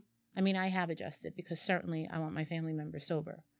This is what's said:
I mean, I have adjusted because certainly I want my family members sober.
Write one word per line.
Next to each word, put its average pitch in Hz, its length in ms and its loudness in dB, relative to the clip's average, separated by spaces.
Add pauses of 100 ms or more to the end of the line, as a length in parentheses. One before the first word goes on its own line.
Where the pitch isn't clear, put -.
(360)
I 196 60 4
mean, 190 140 6
I 185 120 2
have 185 220 2
adjusted 165 460 -4
because 175 240 -4
certainly 170 500 2
I 165 100 -2
want 160 140 -2
my 156 120 0
family 160 280 -2
members 156 340 -4
sober. 156 360 -2 (160)